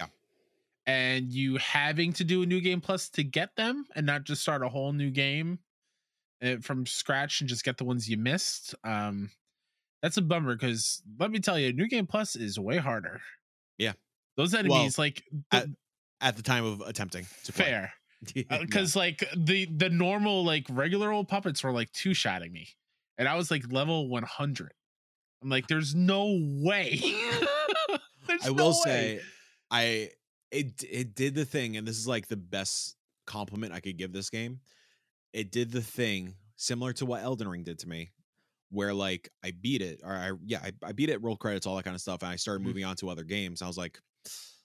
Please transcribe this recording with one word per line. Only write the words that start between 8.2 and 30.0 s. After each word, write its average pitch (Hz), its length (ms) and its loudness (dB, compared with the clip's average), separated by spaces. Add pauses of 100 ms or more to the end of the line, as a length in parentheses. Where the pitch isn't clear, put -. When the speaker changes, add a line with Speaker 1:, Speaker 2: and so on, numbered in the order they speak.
Speaker 2:
Um, 104 460 -2 (720)
that's 165 140 0
a 208 60 4
bummer 156 340 2
'cause 113 460 0 (160)
let 202 140 2
me 220 80 0
tell 185 180 2
you, 131 140 4
New 170 160 2
Game 233 180 0
Plus 214 300 -2
is 107 220 -4
way 107 180 0
harder. 113 440 -2 (580)
Speaker 1:
Yeah. 104 160 0 (420)
Speaker 2:
Those 175 160 2
Speaker 1:
Well, 226 80 4
Speaker 2:
enemies, 135 380 6
like, 147 260 0 (260)
the 123 60 6
Speaker 1:
at, 123 100 4 (540)
at 123 160 2
the 110 60 -10
time 120 220 4
of 104 180 -2
attempting 92 440 -6 (180)
to - 80 -10
play. 190 140 2
Speaker 2:
Fair. 107 320 0
Speaker 1:
<laughs> - 40 -20 (320)
Yeah. 135 140 -2
Speaker 2:
Uh, 151 220 0
'cause, 196 260 4
like, 175 280 2 (120)
the, 180 300 4
the 165 240 2
normal, 190 520 4
like, 156 280 2
regular 180 420 2
old 208 160 0
puppets 196 340 0
were, 135 80 0
like, 117 220 0
two-shotting 95 580 0
me. 85 180 -14 (500)
And 127 100 4
I 151 60 2
was, 170 160 0
like, 131 200 0
level 147 380 2
one 123 140 0
hundred. 139 500 -4 (680)
I'm 135 80 -4
like, 131 160 4
"There's 156 280 2
no 190 300 6 (380)
way." 180 360 2
<laughs> 466 1300 0
There's 339 200 0
Speaker 1:
I - 20 4
Speaker 2:
no 135 60 2
Speaker 1:
will 160 160 8
Speaker 2:
way. 170 140 6
Speaker 1:
say, 113 360 2 (500)
I, 117 400 2 (400)